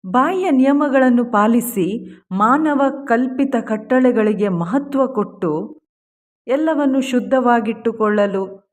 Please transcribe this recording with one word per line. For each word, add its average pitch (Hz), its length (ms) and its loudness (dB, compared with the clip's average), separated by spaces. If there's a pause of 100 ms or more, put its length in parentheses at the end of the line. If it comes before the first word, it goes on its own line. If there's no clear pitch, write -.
ಬಾಹ್ಯ 320 440 0
ನಿಯಮಗಳನ್ನು 262 720 2
ಪಾಲಿಸಿ 214 920 -2 (140)
ಮಾನವ 269 500 2 (220)
ಕಲ್ಪಿತ 254 560 0
ಕಟ್ಟಳೆಗಳಿಗೆ 214 880 0
ಮಹತ್ವ 247 580 -2
ಕೊಟ್ಟು 196 720 -6 (680)
ಎಲ್ಲವನ್ನು 285 540 0
ಶುದ್ಧವಾಗಿಟ್ಟುಕೊಳ್ಳಲು 220 1700 0